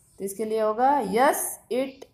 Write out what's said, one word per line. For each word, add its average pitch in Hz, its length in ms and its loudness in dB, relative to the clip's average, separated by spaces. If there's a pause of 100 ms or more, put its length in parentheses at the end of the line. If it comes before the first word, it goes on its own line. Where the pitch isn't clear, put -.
(200)
तो 190 60 -8
इसके 202 200 -6
लिए 220 160 0
होगा 247 400 2
yes 226 360 2 (340)
it 262 420 -4